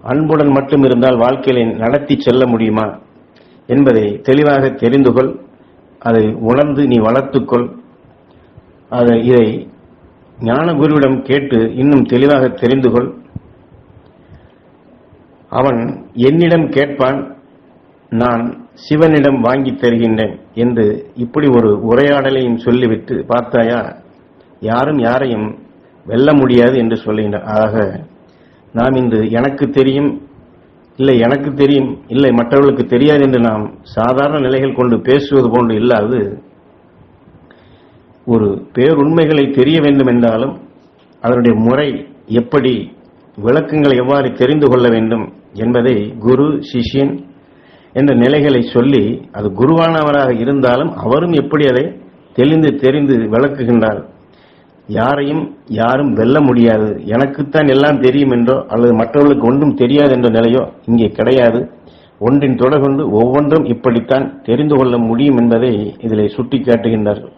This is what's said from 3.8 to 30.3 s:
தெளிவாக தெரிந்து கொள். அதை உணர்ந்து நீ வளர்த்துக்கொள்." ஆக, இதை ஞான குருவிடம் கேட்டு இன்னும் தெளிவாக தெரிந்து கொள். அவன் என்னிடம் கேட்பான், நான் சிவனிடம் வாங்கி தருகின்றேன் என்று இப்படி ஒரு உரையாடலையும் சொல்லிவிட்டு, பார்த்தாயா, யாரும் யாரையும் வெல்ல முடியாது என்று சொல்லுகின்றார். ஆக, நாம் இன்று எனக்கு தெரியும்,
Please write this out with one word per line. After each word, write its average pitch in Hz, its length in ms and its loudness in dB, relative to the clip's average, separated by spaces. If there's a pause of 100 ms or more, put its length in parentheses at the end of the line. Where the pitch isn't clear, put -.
தெளிவாக 139 480 2
தெரிந்து 127 440 2
கொள். 131 260 0 (600)
அதை 113 340 0
உணர்ந்து 135 540 -2
நீ 123 100 2
வளர்த்துக்கொள்." 120 840 -2 (1080)
ஆக, 120 160 2 (100)
இதை 120 280 4 (920)
ஞான 131 340 -2
குருவிடம் 143 480 2
கேட்டு 131 380 -2 (160)
இன்னும் 135 280 2
தெளிவாக 131 460 2
தெரிந்து 127 420 0
கொள். 120 180 -2 (2500)
அவன் 127 280 0 (340)
என்னிடம் 160 560 2
கேட்பான், 139 500 -2 (920)
நான் 117 320 -2 (300)
சிவனிடம் 147 680 2
வாங்கி 131 300 0
தருகின்றேன் 113 640 0 (200)
என்று 117 320 0 (300)
இப்படி 139 320 -2
ஒரு 117 220 4 (120)
உரையாடலையும் 131 760 0
சொல்லிவிட்டு, 120 580 -2 (120)
பார்த்தாயா, 117 540 -2 (760)
யாரும் 127 400 -2
யாரையும் 117 480 -2 (580)
வெல்ல 120 280 2
முடியாது 123 440 4
என்று 113 180 0
சொல்லுகின்றார். 107 600 -6
ஆக, 107 200 0 (1000)
நாம் 127 220 0
இன்று 120 240 0 (120)
எனக்கு 139 380 -2
தெரியும், 135 420 0 (880)